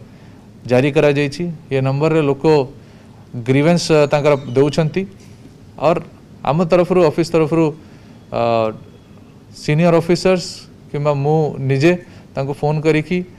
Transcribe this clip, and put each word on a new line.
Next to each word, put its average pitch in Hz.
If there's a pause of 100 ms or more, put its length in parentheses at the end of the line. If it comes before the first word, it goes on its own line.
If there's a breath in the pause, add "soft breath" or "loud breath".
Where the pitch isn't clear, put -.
(680 loud breath)
ଜାରି 131
କରାଯାଇଛି। 147 (200)
ଏ 135
ନମ୍ବରରେ 147
ଲୋକ 139 (680 loud breath)
ଗ୍ରିଭେନ୍ସ, 143
ଅ, 151
ତାଙ୍କର 147
ଦେଉଛନ୍ତି 147 (720 loud breath)
ଅର୍ 165 (460)
ଆମ 156
ତରଫରୁ, 180
ଅଫିସ 160
ତରଫରୁ, 160 (560 loud breath)
ଅ, 117 (840)
ସିନିୟର 165
ଅଫିସର୍ସ 175 (460)
କିମ୍ବା 147
ମୁଁ 147
ନିଜେ 139 (380 loud breath)
ତାଙ୍କୁ 139
ଫୋନ୍ 151
କରିକି 156 (140)